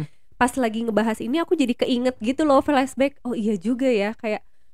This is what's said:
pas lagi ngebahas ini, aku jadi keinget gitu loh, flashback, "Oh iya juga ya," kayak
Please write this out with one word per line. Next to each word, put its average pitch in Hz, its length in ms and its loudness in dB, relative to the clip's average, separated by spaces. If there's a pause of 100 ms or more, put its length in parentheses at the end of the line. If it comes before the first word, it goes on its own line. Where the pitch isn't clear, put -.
(360)
pas 254 180 2
lagi 226 300 -2
ngebahas 220 360 0
ini, 254 200 -2
aku 339 160 0
jadi 254 180 0
keinget 254 460 0
gitu 262 240 -2
loh, 277 160 6
flashback, 269 640 0
"Oh 247 80 -6
iya 220 240 0
juga 233 320 -2
ya," 214 240 2
kayak - 320 -6 (300)